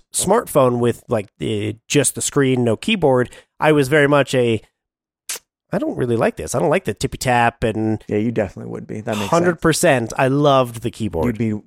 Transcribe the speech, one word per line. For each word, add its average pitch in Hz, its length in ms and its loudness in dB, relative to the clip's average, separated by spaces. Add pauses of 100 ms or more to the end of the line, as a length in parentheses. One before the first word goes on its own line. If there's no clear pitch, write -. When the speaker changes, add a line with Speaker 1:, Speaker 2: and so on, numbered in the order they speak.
(140)
Speaker 1:
smartphone 143 640 2
with, 120 280 0
like, 110 300 -4
the, 107 400 -4 (100)
just - 280 0
the 117 60 -10
screen, 131 440 0
no 110 120 2
keyboard, 139 520 0 (320)
I 156 100 4
was 147 160 2
very 143 200 4
much 143 280 2
a, 120 260 2 (1080)
"I 180 60 -2
don't 277 200 -4
really 127 200 0
like 220 180 0
this. - 200 -10
I 127 40 -2
don't 170 100 0
like 175 160 0
the - 80 -4
tippy - 240 -8
tap," 120 460 0
and 110 440 -2
Speaker 2:
Yeah, 107 100 -2
you 110 140 -2
definitely 113 400 -6
would 113 160 -12
be. 107 140 -12
That 110 100 -6
makes 107 100 -4
sense. - 100 -6
Speaker 1:
Hundred 170 300 2
percent, 143 560 2
I 135 100 2
loved 131 540 2
the 113 100 -6
keyboard. 92 340 -4
Speaker 2:
You'd 117 120 -2
be, 110 160 -2 (140)